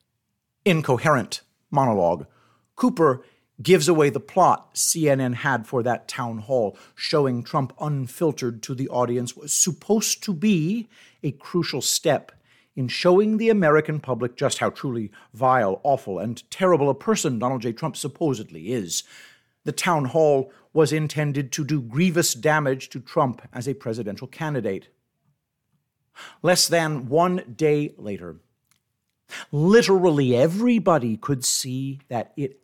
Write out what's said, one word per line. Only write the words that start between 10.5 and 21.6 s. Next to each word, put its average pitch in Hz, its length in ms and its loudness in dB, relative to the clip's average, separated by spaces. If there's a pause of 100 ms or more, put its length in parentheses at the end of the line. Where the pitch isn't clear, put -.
a 143 80 -4
crucial - 500 -4
step - 500 -2 (440)
in 127 140 -4
showing 208 480 2
the 226 100 0
American 156 540 4
public 123 340 -4
just 131 220 -2
how 110 120 0
truly 117 400 -8 (240)
vile, 120 500 2
awful, 127 360 -2
and 113 320 -6
terrible 170 380 2
a 135 40 4
person 143 460 -2
Donald 123 220 -2
J. 117 100 -4
Trump 165 240 -8
supposedly 110 800 -6
is. 92 300 -6 (600)
The 151 80 -6
town 156 320 0
hall 143 480 2 (220)
was 156 180 2
intended 147 640 -4
to 156 100 -4